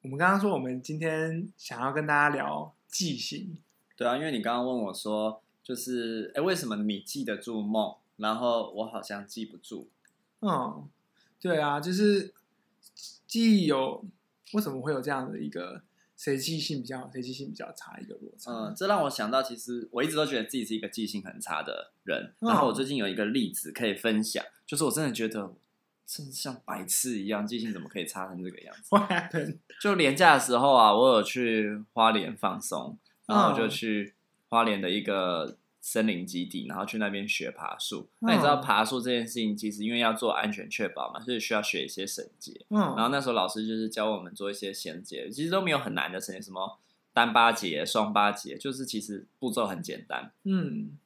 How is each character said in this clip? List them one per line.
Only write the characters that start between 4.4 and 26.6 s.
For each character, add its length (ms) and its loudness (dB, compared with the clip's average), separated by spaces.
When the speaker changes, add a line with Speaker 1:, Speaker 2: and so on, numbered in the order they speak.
Speaker 2:
刚 140 0
刚 100 0
问 160 0
我 100 -4
说， 480 -2
就 120 -8
是， 600 -4
哎， 80 0
为 120 2
什 140 -4
么 80 -2
你 240 0
记 240 -6
得 140 -2
住 240 -6
梦， 320 0
然 180 0
后 360 0
我 120 -4
好 160 -8
像 260 -10
记 200 -10
不 100 -20
住？ 320 -14
Speaker 1:
嗯， 440 -2
对 180 0
啊， 220 0
就 100 -4
是 440 2
记 360 6
忆 20 4
有， 400 2
为 80 2
什 100 -4
么 120 -6
会 100 0
有 80 0
这 100 -4
样 220 -2
的 60 -8
一 100 -6
个 320 -8
谁 220 -2
记 220 -2
性 220 -4
比 60 -10
较 140 -8
好， 120 -16
谁 100 -8
记 100 -8
性 160 -10
比 60 -10
较 180 -10
差 260 -18
一 60 -14
个 100 -14
落 240 -16
差？ 120 -14
Speaker 2:
嗯， 260 -6
这 100 -2
让 160 4
我 80 2
想 200 -2
到， 120 4
其 140 -6
实 360 -8
我 100 0
一 40 2
直 100 -2
都 80 4
觉 120 -2
得 80 0
自 120 -6
己 80 -2
是 100 -4
一 40 -2
个 100 -6
记 180 -4
性 160 -6
很 180 -14
差 220 -4
的 300 -8
人。 360 -4
Speaker 1:
嗯。 80 0
Speaker 2:
然 80 6
后 120 6
我 40 2
最 120 -2
近 120 -2
有 120 0
一 60 -4
个 120 0
例 240 0
子 220 -8
可 140 -2
以 80 0
分 280 0
享， 200 -4
就 100 -6
是 80 2
我 60 2
真 140 0
的 80 -2
觉 160 -2
得 260 -6
真 200 -10
的 60 -16
像 320 -8